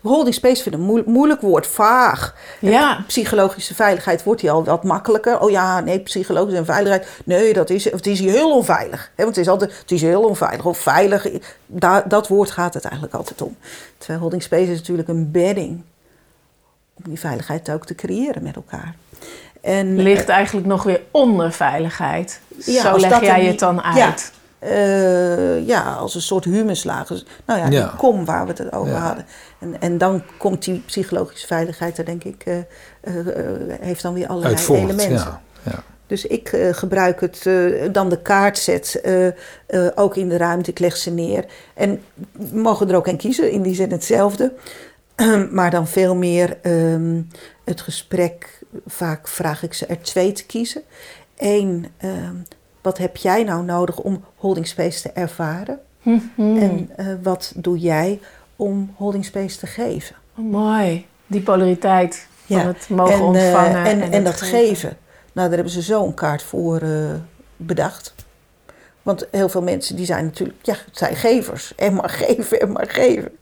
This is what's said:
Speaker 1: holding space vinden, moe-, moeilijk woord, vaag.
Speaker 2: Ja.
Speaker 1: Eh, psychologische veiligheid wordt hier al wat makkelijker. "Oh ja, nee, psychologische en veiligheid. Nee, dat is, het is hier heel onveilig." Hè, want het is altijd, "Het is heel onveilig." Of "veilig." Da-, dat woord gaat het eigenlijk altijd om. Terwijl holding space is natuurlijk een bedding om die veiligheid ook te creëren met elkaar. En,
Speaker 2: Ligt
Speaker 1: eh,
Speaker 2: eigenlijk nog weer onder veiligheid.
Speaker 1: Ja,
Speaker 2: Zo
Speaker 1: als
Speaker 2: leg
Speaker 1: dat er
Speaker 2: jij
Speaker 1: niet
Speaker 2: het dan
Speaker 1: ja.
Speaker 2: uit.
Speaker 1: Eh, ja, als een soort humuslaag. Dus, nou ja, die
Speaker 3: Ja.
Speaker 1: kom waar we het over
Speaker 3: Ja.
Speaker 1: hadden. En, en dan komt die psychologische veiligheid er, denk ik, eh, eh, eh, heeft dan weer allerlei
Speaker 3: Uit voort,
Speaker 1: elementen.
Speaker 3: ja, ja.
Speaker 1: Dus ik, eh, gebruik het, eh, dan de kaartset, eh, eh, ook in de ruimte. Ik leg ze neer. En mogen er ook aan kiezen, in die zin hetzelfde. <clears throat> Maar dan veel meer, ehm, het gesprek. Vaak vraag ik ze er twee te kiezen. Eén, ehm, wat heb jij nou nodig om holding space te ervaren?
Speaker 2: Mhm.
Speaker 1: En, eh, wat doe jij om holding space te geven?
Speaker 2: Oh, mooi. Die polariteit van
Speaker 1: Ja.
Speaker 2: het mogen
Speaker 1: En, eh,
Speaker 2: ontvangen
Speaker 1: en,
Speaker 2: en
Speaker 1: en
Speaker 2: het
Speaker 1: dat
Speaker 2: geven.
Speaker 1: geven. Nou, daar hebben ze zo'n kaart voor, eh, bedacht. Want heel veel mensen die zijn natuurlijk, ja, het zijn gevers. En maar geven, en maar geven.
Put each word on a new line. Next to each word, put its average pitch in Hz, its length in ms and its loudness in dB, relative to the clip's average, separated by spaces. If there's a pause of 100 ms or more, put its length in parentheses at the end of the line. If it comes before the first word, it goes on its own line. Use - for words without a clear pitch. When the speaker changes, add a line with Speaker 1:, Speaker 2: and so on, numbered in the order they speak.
Speaker 1:
holding 247 340 2
space 254 280 2
vinden, 160 180 -4
moe-, 214 240 2
moeilijk 277 360 4
woord, 180 260 2
vaag. 226 680 2 (240)
Speaker 2:
Ja. 233 380 4
Speaker 1:
Eh, 190 80 -10
psychologische 196 680 0
veiligheid 185 480 2
wordt 220 180 0
hier 151 100 2
al 160 120 2
wat 165 200 0
makkelijker. 214 560 2
"Oh 214 120 4
ja, 185 280 2
nee, 185 200 -2
psychologische 190 600 -2
en 160 60 -2
veiligheid. 190 420 0 (180)
Nee, 208 280 4
dat 180 160 2
is, 196 220 0
het 190 160 -6
is 202 120 0
hier 190 120 2
heel 302 240 4
onveilig." - 600 0
Hè, 185 80 0
want 220 120 -2
het 175 100 2
is 180 60 4
altijd, 196 280 2
"Het - 120 -8
is 170 100 2
heel 170 220 4
onveilig." - 420 0
Of 175 120 0
"veilig." 196 500 2 (380)
Da-, 180 420 2
dat 208 200 2
woord 196 240 2
gaat 175 220 0
het - 100 -8
eigenlijk 143 320 -10
altijd - 260 -8
om. - 140 -8 (420)
Terwijl 165 220 -8
holding 170 240 -4
space 180 280 2
is 170 60 -2
natuurlijk 165 300 -4
een 165 240 -2
bedding 175 500 0 (1120)
om - 100 -20
die 160 160 -12
veiligheid 156 520 -8
ook - 140 -6
te 170 100 -12
creëren 226 480 -6
met - 120 -10
elkaar. - 400 -14 (680)
En, 190 400 0
Speaker 2:
Ligt 196 280 4
Speaker 1:
eh, 185 60 6
Speaker 2:
eigenlijk 196 320 2
nog 190 160 0
weer 190 180 2 (100)
onder 202 400 4
veiligheid. 160 880 -2 (180)
Speaker 1:
Ja, 247 240 0
Speaker 2:
Zo 202 80 2
Speaker 1:
als 190 120 6
Speaker 2:
leg 185 100 4
Speaker 1:
dat 240 80 8
er 220 60 4
Speaker 2:
jij 185 160 6
Speaker 1:
niet 185 80 4
Speaker 2:
het 208 100 0
dan 180 160 2
Speaker 1:
ja. 175 300 4
Speaker 2:
uit. - 260 -4 (280)
Speaker 1:
Eh, 180 1080 2
ja, 190 260 0
als - 220 -6
een 170 60 -6
soort 185 240 -2
humuslaag. 180 640 -2
Dus, 180 180 -10 (200)
nou 220 140 0
ja, 165 100 -2
die 139 100 4
Speaker 3:
Ja. - 180 -2
Speaker 1:
kom 208 280 2
waar 170 220 -2
we 175 80 -6
het - 180 -10
over 143 200 -4
Speaker 3:
Ja. 160 60 -4
Speaker 1:
hadden. 165 260 -6 (340)
En, 170 220 -12
en 175 160 -2
dan 185 260 0 (140)
komt 190 260 -2
die 185 220 -4
psychologische - 640 -6
veiligheid 170 500 -4
er, 165 80 -6
denk 170 180 -10
ik, 196 220 -14
eh, 175 120 -4
eh, 175 60 -8 (640)
eh, - 540 -6
heeft 175 200 -6
dan 175 120 -6
weer 180 140 -4
allerlei 170 280 -2
Speaker 3:
Uit - 80 -2
voort, - 160 4
Speaker 1:
elementen. 196 360 0
Speaker 3:
ja, 80 260 -4 (220)
ja. - 200 -8 (240)
Speaker 1:
Dus 202 180 -6
ik, - 260 -4
eh, 180 220 2
gebruik 185 480 0
het, - 240 -6
eh, 180 460 2
dan 190 180 2
de 170 120 0
kaartset, 196 800 0
eh, 185 260 2
eh, 180 60 0 (600)
ook 196 200 2
in 190 140 -2
de 175 80 0
ruimte. 170 320 0
Ik - 100 -10
leg 175 180 2
ze - 140 -6
neer. 170 340 -2 (280)
En - 280 -2 (520)
mogen 214 360 0
er 185 60 2
ook 175 120 2
aan 180 100 -2
kiezen, 240 340 0
in 202 100 -2
die 185 140 0
zin 190 160 -2
hetzelfde. 202 600 0 (640)
<clears throat> 214 360 4
Maar 180 200 2
dan 165 160 0
veel 185 280 2
meer, 175 460 0
ehm, 165 600 0 (420)
het - 180 -6
gesprek. - 800 -6 (280)
Vaak 160 400 -8
vraag 160 360 -6
ik 165 100 -8
ze - 120 -8
er 170 160 -8
twee 185 300 0
te - 140 -12
kiezen. 233 360 -6 (560)
Eén, 196 500 0 (100)
ehm, 180 360 -8 (480)
wat 185 160 -2
heb 180 200 -4
jij 202 260 2
nou 175 200 -2
nodig 175 360 -2
om 196 240 -4 (120)
holding 180 320 -4
space - 340 -4
te - 100 -12
ervaren? 180 680 -6 (220)
Speaker 2:
Mhm. 233 180 2 (180)
Speaker 1:
En, 208 580 2
eh, 190 100 -8 (180)
wat 185 320 -2
doe 180 220 -2
jij 170 420 0 (360)
om 196 420 -4
holding 202 280 -4
space 196 340 -8
te 185 80 -12
geven? - 480 -8 (220)
Speaker 2:
Oh, 226 140 -4
mooi. 202 540 0 (220)
Die 196 140 -2
polariteit 185 840 2 (180)
van 196 120 2
Speaker 1:
Ja. 180 80 2
Speaker 2:
het - 240 -6
mogen 185 240 4
Speaker 1:
En, 202 60 4
eh, 180 60 2
Speaker 2:
ontvangen 180 600 4
Speaker 1:
en, - 0 -
Speaker 2:
en 208 160 4
Speaker 1:
en 175 100 -2
Speaker 2:
het 202 140 2
Speaker 1:
dat 170 160 -2
Speaker 2:
geven. 190 160 0
Speaker 1:
geven. 220 400 2 (340)
Nou, 180 160 0
daar 170 100 0
hebben 170 160 -2
ze 175 80 -4
zo'n 190 320 0
kaart 151 300 -4
voor, 165 380 -2
eh, 160 80 -4 (680)
bedacht. 165 560 -4 (880)
Want - 300 -4
heel 196 180 0
veel 190 120 -2
mensen 180 340 -4
die 175 100 -6
zijn 170 200 -2
natuurlijk, - 360 -8
ja, 214 120 -2 (120)
het - 120 -20
zijn - 180 -2
gevers. - 600 0
En 196 180 0
maar 190 160 -2
geven, - 520 0
en 202 100 0
maar - 180 -4
geven. - 420 0 (100)